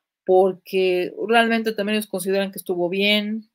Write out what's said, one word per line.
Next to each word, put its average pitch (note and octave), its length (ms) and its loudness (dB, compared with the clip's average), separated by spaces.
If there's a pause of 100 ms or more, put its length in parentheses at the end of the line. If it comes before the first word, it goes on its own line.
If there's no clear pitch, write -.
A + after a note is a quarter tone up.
(240)
porque F#3 880 2 (160)
realmente A3+ 440 2
también G#3+ 240 -2
ellos G#3+ 120 -4
consideran G3 420 -2
que G3 80 -14
estuvo F3 300 -4
bien G#3 680 0